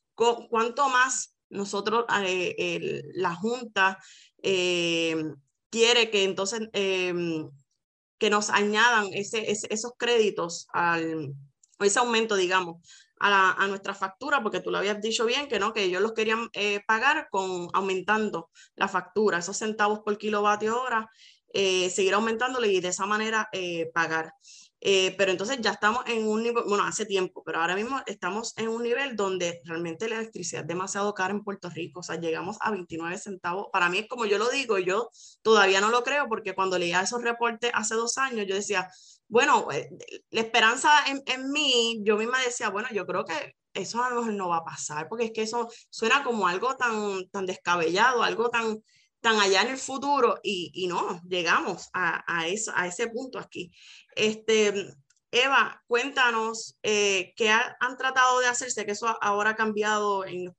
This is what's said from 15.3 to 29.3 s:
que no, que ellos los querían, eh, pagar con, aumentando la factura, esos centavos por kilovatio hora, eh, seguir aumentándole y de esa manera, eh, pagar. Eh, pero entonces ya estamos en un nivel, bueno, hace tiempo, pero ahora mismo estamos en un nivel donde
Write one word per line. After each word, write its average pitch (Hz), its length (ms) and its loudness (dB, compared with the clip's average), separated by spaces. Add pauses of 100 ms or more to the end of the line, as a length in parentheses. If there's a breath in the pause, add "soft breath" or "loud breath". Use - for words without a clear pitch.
que 220 100 -2
no, 208 140 0
que 214 120 0
ellos 185 180 0
los 220 100 0
querían, 220 400 -2
eh, 202 340 -2
pagar 285 440 2
con, 185 420 -2
aumentando 190 760 0 (260 loud breath)
la 196 120 0
factura, 185 500 0
esos 190 180 -6
centavos 214 440 0
por 208 180 -2
kilovatio 214 640 0
hora, 233 300 -4 (440 soft breath)
eh, 185 340 2
seguir 185 240 2
aumentándole 226 560 0
y 185 120 4
de 175 80 -4
esa 190 180 -2
manera, 214 460 0
eh, 170 420 -6
pagar. 160 400 -2 (460 loud breath)
Eh, 190 380 2
pero 190 140 4
entonces 202 280 -2
ya 208 120 2
estamos 220 340 0
en 220 220 0
un 214 120 0
nivel, 233 220 0
bueno, 196 220 2
hace 170 200 -4
tiempo, 190 400 -2
pero 160 160 -4
ahora 170 140 0
mismo 233 320 -4
estamos 202 520 -6
en 220 100 -4
un 233 160 -4
nivel 254 320 -2
donde 180 480 -2